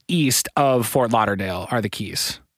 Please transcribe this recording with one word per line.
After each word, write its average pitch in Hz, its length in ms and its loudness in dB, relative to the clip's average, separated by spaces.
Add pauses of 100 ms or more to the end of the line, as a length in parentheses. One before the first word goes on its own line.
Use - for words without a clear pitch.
east 151 480 0
of 131 320 4
Fort 123 240 2
Lauderdale 98 600 0
are 120 100 0
the 104 80 -4
Keys. - 500 -8 (180)